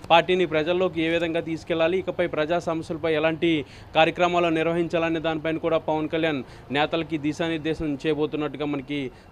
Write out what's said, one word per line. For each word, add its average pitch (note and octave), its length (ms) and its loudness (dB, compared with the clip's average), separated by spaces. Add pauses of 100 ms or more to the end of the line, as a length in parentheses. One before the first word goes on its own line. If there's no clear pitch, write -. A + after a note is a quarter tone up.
పార్టీని F3 360 6
ప్రజల్లోకి E3 560 0
ఏ D#3+ 80 2
విధంగా E3 300 0
తీసుకెళ్లాలి, E3 580 0
ఇకపై F3+ 300 -2
ప్రజా D#3+ 320 0
సమస్యలపై D#3+ 560 -2
ఎలాంటి D#3+ 500 2 (300)
కార్యక్రమాలు F3 520 4
నిర్వహించాలనే E3 720 0
దానిపైన D#3+ 380 -2
కూడా E3 200 0
పవన్ D#3 320 -2
కళ్యాణ్ D#3+ 340 -2 (280)
నేతలకి D#3 460 -2
దిశానిర్దేశం D3+ 800 -2 (100)
చేయబోతున్నట్టుగా D3 580 -2
మనకి C#3 460 -4 (200)